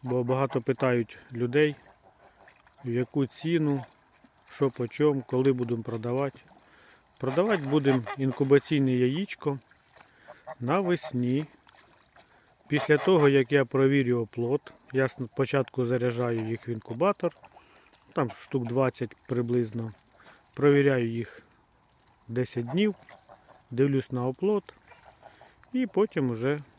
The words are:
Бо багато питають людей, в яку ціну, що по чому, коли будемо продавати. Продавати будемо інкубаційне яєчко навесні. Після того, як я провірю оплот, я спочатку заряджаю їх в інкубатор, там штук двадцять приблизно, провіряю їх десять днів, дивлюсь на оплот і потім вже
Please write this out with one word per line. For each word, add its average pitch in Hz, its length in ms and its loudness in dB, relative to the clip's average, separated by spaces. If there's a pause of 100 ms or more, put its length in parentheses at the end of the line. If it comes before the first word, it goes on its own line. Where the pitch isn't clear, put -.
Бо 123 220 -2
багато 131 360 0
питають 123 580 0 (140)
людей, 131 440 0 (1080)
в 123 60 -6
яку 127 360 0
ціну, 151 580 -2 (680)
що 139 200 -2
по 120 180 -6
чому, 147 380 0
коли 131 260 2
будемо 120 300 -4
продавати. 120 580 -6 (800)
Продавати 165 440 0
будемо 135 400 2 (160)
інкубаційне 135 760 2
яєчко 139 680 -2 (1000)
навесні. 143 840 -2 (1200)
Після 147 300 2
того, 156 300 4
як 139 240 4
я 139 120 4
провірю 135 560 2
оплот, 117 520 -4 (200)
я 131 160 0
спочатку 131 760 -4
заряджаю 120 640 -2
їх 113 200 -8
в - 20 -6
інкубатор, 139 680 -2 (760)
там 131 180 -2
штук - 360 -6
двадцять 127 500 -2 (100)
приблизно, 117 680 -4 (640)
провіряю 139 560 4
їх 113 320 -8 (880)
десять 120 380 -4
днів, 185 280 0 (760)
дивлюсь 135 420 0
на 123 140 -2
оплот 196 480 -4 (1000)
і 254 140 -2
потім 175 440 0
вже 131 300 -2 (180)